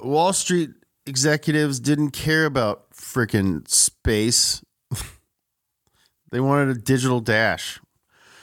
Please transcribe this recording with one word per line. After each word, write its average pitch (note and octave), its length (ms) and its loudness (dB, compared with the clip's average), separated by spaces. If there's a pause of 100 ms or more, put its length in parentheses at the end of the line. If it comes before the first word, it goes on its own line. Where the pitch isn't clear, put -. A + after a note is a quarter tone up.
Wall D#3 300 0
Street F3 380 -2 (360)
executives D3 760 0
didn't D3 300 0
care D#3 340 0
about B2 460 -2
frickin' G2 800 -2
space. - 960 0 (1700)
They A#2+ 60 -2
wanted C3+ 360 0
a A2+ 40 -10
digital B2+ 400 0
dash. G#2+ 580 0 (640)